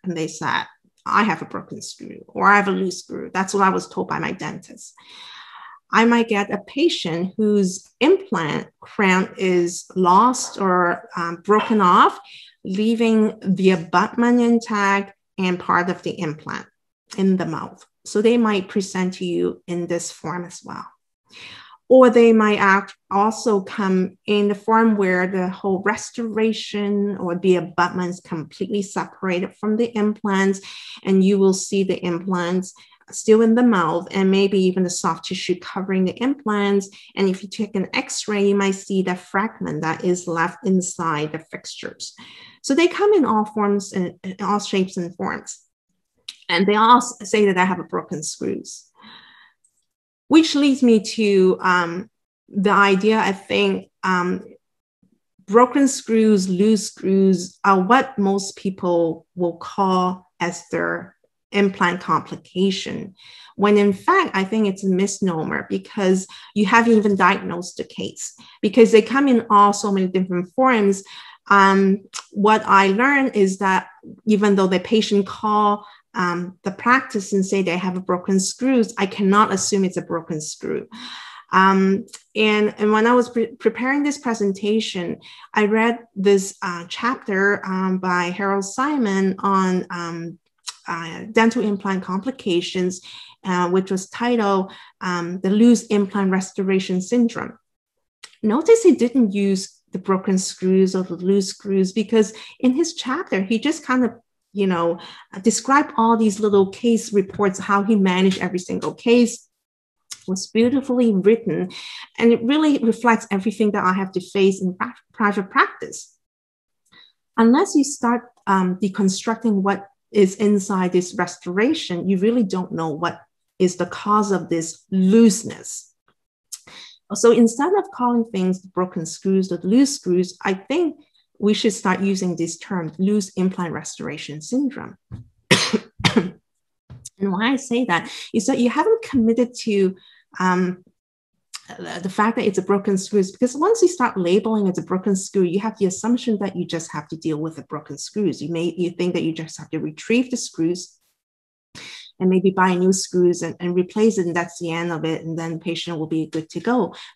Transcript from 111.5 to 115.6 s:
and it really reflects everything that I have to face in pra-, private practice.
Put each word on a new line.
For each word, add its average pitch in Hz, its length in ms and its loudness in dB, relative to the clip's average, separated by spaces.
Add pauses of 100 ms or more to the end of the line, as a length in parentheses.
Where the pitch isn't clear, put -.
and 233 140 6
it 226 120 2
really 294 360 2
reflects 226 520 0
everything 202 400 -2
that 202 120 -4
I 185 100 2
have 190 200 -4
to 185 80 -4
face 190 400 0
in 185 160 -4
pra-, 247 160 -6 (180)
private 202 400 -2
practice. - 640 -4 (1200)